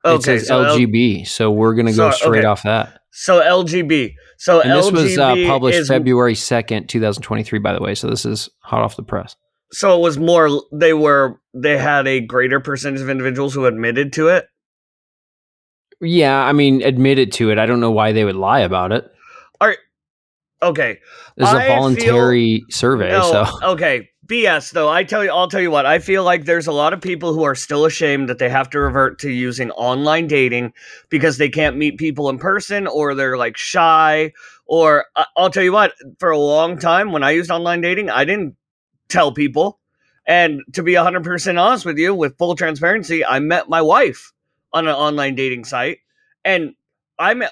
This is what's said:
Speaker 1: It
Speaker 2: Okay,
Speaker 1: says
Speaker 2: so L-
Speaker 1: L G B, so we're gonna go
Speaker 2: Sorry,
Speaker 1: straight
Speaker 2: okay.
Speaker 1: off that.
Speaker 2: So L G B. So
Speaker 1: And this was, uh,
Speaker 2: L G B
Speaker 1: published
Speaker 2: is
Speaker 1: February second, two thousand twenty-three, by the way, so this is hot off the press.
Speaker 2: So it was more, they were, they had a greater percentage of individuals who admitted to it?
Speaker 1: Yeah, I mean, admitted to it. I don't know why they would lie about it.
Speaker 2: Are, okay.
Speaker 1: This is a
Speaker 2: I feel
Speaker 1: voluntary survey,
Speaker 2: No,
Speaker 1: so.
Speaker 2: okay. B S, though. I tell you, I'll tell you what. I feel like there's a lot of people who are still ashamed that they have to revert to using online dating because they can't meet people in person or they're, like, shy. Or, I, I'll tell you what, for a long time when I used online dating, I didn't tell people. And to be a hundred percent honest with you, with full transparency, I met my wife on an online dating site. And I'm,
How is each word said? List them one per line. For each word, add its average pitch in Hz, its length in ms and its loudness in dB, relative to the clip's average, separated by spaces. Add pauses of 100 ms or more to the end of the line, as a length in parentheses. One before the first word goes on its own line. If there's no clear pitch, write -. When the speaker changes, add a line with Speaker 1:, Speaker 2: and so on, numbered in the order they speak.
Speaker 1:
It 170 60 2
Speaker 2:
Okay, 131 280 2
Speaker 1:
says 110 120 -4
Speaker 2:
so 127 100 2
L- 131 120 2
Speaker 1:
L 151 60 4
G 123 80 4
B, 113 380 0
so - 260 -2
we're 107 240 2
gonna 113 180 2
go 113 200 4
Speaker 2:
Sorry, - 20 0
Speaker 1:
straight 110 260 2
Speaker 2:
okay. 110 80 2
Speaker 1:
off 104 160 0
that. 110 360 -4 (120)
Speaker 2:
So 180 280 2
L 180 240 4
G 170 180 -2
B. 147 320 -2 (240)
So 170 220 4
Speaker 1:
And 139 140 4
this 185 180 4
was, 156 260 2
uh, 139 120 4
Speaker 2:
L 123 60 4
G 180 80 2
B 175 40 0
Speaker 1:
published 131 320 2
Speaker 2:
is 143 80 -2
Speaker 1:
February 123 480 2
second, 113 540 -4
two 120 100 -2
thousand 107 240 -2
twenty-three, 107 360 -4
by 98 140 -2
the 90 80 -4
way, 101 140 -4
so 113 140 -6
this 113 160 -4
is 110 240 -6 (100)
hot 117 240 -4
off 110 140 -6
the - 60 -12
press. - 320 -10 (360)
Speaker 2:
So 190 260 2
it 170 40 2
was 156 180 0
more, 160 420 2 (100)
they 160 220 2
were, 143 480 2 (120)
they 143 240 -2
had 139 300 0
a 131 120 0
greater 127 400 -2
percentage 135 420 -8
of 131 80 -6
individuals 131 440 -4
who 135 120 -2
admitted 117 480 -2
to 156 140 0
it? 175 200 2 (1500)
Speaker 1:
Yeah, 160 360 2
I 135 160 2
mean, 139 300 4
admitted 135 500 2
to 110 160 0
it. 107 80 2
I 110 80 2
don't 120 140 0
know 117 120 0
why 110 200 2
they 107 140 2
would 98 100 -2
lie 98 240 0
about 92 320 0
it. - 200 -4 (480)
Speaker 2:
Are, 208 160 2 (840)
okay. 143 380 -2 (360)
Speaker 1:
This 165 140 2
is 214 40 4
a 233 40 4
Speaker 2:
I 254 80 0
feel 269 120 2
Speaker 1:
voluntary 120 920 2
survey, 120 400 0
Speaker 2:
No, 190 140 2
Speaker 1:
so. 160 220 2 (260)
Speaker 2:
okay. 151 380 -2 (180)
B 226 180 0
S, 160 260 0
though. 151 180 0
I 175 140 0
tell 208 200 -4
you, 185 80 -2
I'll 175 180 0
tell 190 120 -4
you 175 100 0
what. 143 140 2
I 156 140 2
feel 190 240 -2
like 175 220 0
there's 170 220 -2
a 165 40 -4
lot 151 220 0
of 175 80 -10
people 170 320 -6
who 156 100 -2
are 135 120 0
still 147 300 -2
ashamed 143 440 -2
that 123 100 -6
they 123 100 0
have 131 220 -2
to 147 80 -4
revert 135 400 -2
to 143 100 -8
using 123 420 -6
online 147 560 -2
dating 123 460 0 (360)
because 151 280 0
they 143 120 0
can't 147 280 -2
meet 147 200 -4
people 147 320 -4
in 131 100 -6
person 196 480 -4
or 143 260 -2
they're, 131 240 -4
like, 117 200 -4
shy. 156 760 2 (340)
Or, 156 400 2 (100)
I, 151 100 0 (120)
I'll 180 120 2
tell 190 140 -2
you 180 80 2
what, 202 220 2 (260)
for 175 120 0
a 151 80 0
long 156 380 0
time 180 340 0
when 147 120 -2
I 143 80 2
used 170 200 -2
online 170 300 -2
dating, 185 280 -4
I 127 160 0
didn't 175 300 -6 (540)
tell 160 220 2
people. 147 480 -2 (460)
And 165 360 2 (120)
to 180 80 -6
be 175 140 0
a 170 80 2
hundred 180 200 -2
percent 175 360 -4
honest 208 260 0
with 156 140 -6
you, 185 160 0
with 147 240 -4
full 175 160 -2
transparency, 165 680 -4
I 131 140 -2
met 156 320 -2
my 165 140 0
wife 190 500 0 (400)
on 160 140 -2
an 147 80 -2
online 143 400 -2
dating 123 300 -6
site. 127 340 -6 (440)
And 175 300 -2 (460)
I'm, 220 320 0